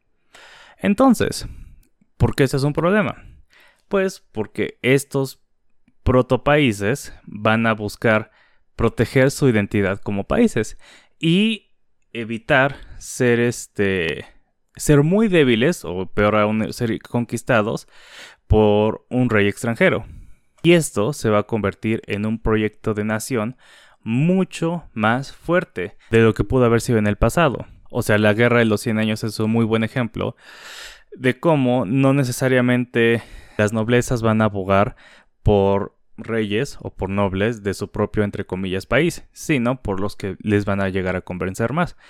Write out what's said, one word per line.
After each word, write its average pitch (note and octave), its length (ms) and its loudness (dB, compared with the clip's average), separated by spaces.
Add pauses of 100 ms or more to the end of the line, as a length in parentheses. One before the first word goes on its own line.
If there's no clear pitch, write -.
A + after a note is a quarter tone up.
(760)
Entonces, - 680 2 (680)
¿por A2+ 180 0
qué C#3 80 2
ese C3+ 140 0
es C3 60 -2
un D3 100 -2
problema? E3+ 500 -2 (640)
Pues F#3+ 340 -4 (100)
porque - 500 -8
estos C3+ 600 -2 (600)
protopaíses B2+ 1120 0 (120)
van A2 400 0
a A2+ 80 2
buscar G#2+ 580 -2 (440)
proteger B2+ 560 2
su - 160 0
identidad G2+ 540 0
como G2 240 -6
países - 520 0 (420)
y G3 520 0 (400)
evitar A#2 640 0 (220)
ser, A#2+ 420 0
este, F#2+ 840 -2 (500)
ser C#3+ 280 4
muy G3+ 240 2
débiles, C#3+ 580 2
o F2+ 220 -6
peor G#2 280 0
aún, G#2+ 380 0
ser A2+ 280 -4
conquistados A#2+ 840 -2 (600)
por G#2+ 600 2
un B2 200 0
rey G#2 180 2
extranjero. A#2+ 580 0 (560)
Y E3+ 120 6
esto D3 400 0
se - 160 -2
va G#2 100 4
a G#2 40 -2
convertir A2 640 -4
en G#2 180 -4
un A2 140 -4
proyecto A2 540 -2
de G#2 100 -4
nación A2 540 -4 (440)
mucho E3 840 -2 (100)
más A2+ 400 -2
fuerte - 640 -4 (140)
de A2+ 100 6
lo A2 120 6
que - 100 2
pudo B2 220 2
haber A#2 160 4
sido A#2 180 2
en G#2 80 2
el G#2 80 0
pasado. C3 500 0 (240)
O - 120 -4
sea, G#2+ 160 2
la G#2+ 160 4
Guerra A#2+ 260 4
de A#2 60 4
los G#2+ 160 0
Cien A2 160 -2
Años A2 260 -2
es A2 160 -6
un A2 120 0
muy A2+ 140 2
buen A2+ 180 0
ejemplo A2 520 -4 (760)
de B2+ 280 -2
cómo B2+ 460 2
no C3+ 280 2
necesariamente B2 1080 0 (360)
las G#2+ 140 2
noblezas A#2 520 0
van A2 180 2
a A2 40 2
abogar G2 500 0 (480)
por G2 520 2 (220)
reyes A2 640 -4
o G2+ 120 -12
por F#2+ 160 -6
nobles G2+ 540 -2
de G2 100 -4
su - 180 -8
propio, G#2 320 -2
entre G2+ 220 -6
comillas, F#2+ 400 -6
país, D3+ 460 -2
sino B2+ 500 -2
por F#2+ 180 -4
los G2+ 160 -6
que F#2+ 260 -8
les G#2 240 0
van G2 160 -2
a F#2+ 80 -2
llegar F#2 260 -4
a F2+ 60 -4
convencer F#2+ 520 -6
más. E3 240 -4 (120)